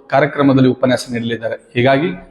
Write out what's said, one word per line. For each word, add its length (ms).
ಕಾರ್ಯಕ್ರಮದಲ್ಲಿ 580
ಉಪನ್ಯಾಸ 440
ನೀಡಲಿದ್ದಾರೆ. 420
ಹೀಗಾಗಿ 340